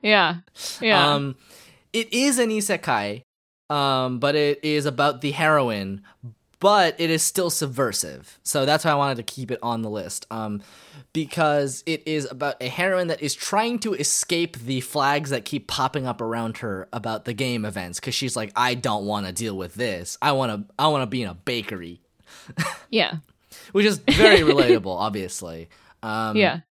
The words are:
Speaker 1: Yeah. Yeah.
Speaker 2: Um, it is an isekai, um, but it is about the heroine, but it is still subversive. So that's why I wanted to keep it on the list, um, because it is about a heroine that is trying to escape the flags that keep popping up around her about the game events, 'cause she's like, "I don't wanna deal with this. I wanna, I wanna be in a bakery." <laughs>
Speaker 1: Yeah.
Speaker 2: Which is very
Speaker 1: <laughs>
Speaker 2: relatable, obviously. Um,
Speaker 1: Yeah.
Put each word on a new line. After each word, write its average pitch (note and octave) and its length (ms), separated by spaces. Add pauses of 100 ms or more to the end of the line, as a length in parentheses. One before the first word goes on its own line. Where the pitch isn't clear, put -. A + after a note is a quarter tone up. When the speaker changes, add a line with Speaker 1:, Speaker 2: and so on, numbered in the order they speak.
Speaker 1:
Yeah. G3 320 (440)
Yeah. F#3 360
Speaker 2:
Um, C#3 200 (580)
it A3 200
is B3+ 260
an A#3 100
isekai, D3+ 720 (480)
um, C3 500
but C#3+ 160
it D3 300
is D3+ 220
about C#3 340
the C#3 100
heroine, B2 720 (580)
but G3 400
it E3 100
is D#3+ 140
still F3+ 280
subversive. A#2+ 920
So C3+ 220
that's D3+ 180
why D#3+ 80
I D3 40
wanted C#3 220
to A#2 60
keep B2 280
it A#2 120
on A#2 200
the A2 60
list, G#2 420
um, G#2+ 300 (520)
because D3 720
it D#3+ 220
is D3+ 220
about C3+ 320
a B2+ 60
heroine F3+ 400
that E3 140
is D3 140
trying A#3 440
to A3 140
escape E3 640
the B2+ 240
flags C#3+ 480
that B2 160
keep - 220
popping C3 400
up A#2+ 120
around A2+ 380
her G2 340
about A2+ 340
the B2 80
game A#2+ 300
events, F#2 360
'cause B2+ 160
she's B2+ 200
like, A2 200
"I B2 180
don't A2+ 320
wanna G2+ 260
deal G#2+ 240
with F2+ 200
this. F#2+ 460
I C#3+ 120
wanna, A2+ 320 (140)
I D3 80
wanna C#3 200
be B2 140
in G#2 80
a F2 60
bakery." F#2 680 (560)
<laughs> D#3+ 80 (240)
Speaker 1:
Yeah. F#3 280 (540)
Speaker 2:
Which G3+ 140
is G#3 140
very G#3+ 400
Speaker 1:
<laughs> D#3 120
Speaker 2:
relatable, A#2 420
obviously. F2+ 760 (340)
Um, A2 320
Speaker 1:
Yeah. F3 240 (120)